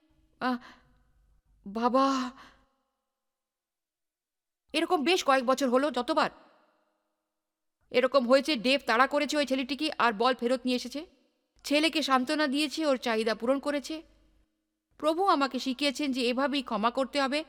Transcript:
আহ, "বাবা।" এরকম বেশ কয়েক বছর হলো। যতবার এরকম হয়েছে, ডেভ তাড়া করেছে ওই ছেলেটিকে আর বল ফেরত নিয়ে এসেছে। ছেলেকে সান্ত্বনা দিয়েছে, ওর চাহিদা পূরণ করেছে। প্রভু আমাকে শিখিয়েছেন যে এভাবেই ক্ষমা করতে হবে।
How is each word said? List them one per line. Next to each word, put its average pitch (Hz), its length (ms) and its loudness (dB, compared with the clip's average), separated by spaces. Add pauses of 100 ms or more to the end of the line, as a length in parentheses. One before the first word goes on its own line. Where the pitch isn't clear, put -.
(400)
আহ, 247 180 -2 (1120)
"বাবা।" 247 640 0 (2500)
এরকম 330 300 0
বেশ 359 200 2
কয়েক 269 220 2
বছর 262 240 0
হলো। 262 220 2
যতবার 262 380 -2 (1600)
এরকম 254 360 2
হয়েছে, 277 280 4
ডেভ 254 300 0
তাড়া 254 220 4
করেছে 294 300 0
ওই 294 80 2
ছেলেটিকে 269 520 -4
আর 233 160 2
বল 240 220 2
ফেরত 247 300 -2
নিয়ে 254 100 0
এসেছে। 247 300 -8 (580)
ছেলেকে 302 380 2
সান্ত্বনা 269 460 0
দিয়েছে, 294 380 -2
ওর 269 120 2
চাহিদা 220 380 -2
পূরণ 233 240 -2
করেছে। 294 420 -6 (960)
প্রভু 320 280 0
আমাকে 277 340 2
শিখিয়েছেন 277 520 -2
যে 254 160 -2
এভাবেই 262 340 0
ক্ষমা 226 300 -2
করতে 269 300 -2
হবে। 277 280 -2